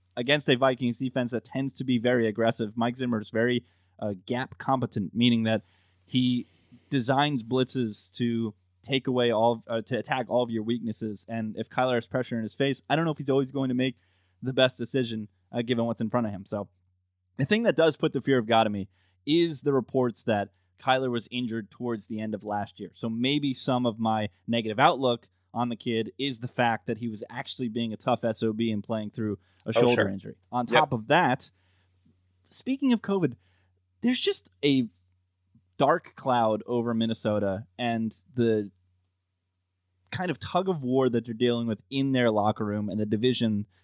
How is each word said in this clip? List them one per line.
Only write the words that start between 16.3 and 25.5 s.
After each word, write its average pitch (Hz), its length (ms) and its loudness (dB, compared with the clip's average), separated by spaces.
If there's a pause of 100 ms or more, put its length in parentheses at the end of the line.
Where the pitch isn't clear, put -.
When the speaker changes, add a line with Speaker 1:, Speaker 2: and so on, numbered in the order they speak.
Speaker 1:
him. 101 140 -12
So 101 220 -6 (680)
the 135 80 -2
thing 220 200 2
that 185 120 2
does 160 220 4
put 156 160 0
the 135 80 -4
fear 135 160 2
of 107 80 0
God 113 200 6
in 104 60 -2
me 95 160 -6 (380)
is 160 340 2
the 143 140 0
reports 127 480 0
that 101 260 0 (320)
Kyler 131 300 0
was 117 200 -4
injured 113 400 -6
towards 120 360 -6
the 110 160 -8
end 107 120 -6
of 98 80 -8
last 104 380 -4
year. 98 140 -12
So 117 160 -6
maybe 135 420 0
some 123 320 0
of 113 140 0
my 110 320 0 (180)
negative 110 320 0
outlook 135 480 2 (240)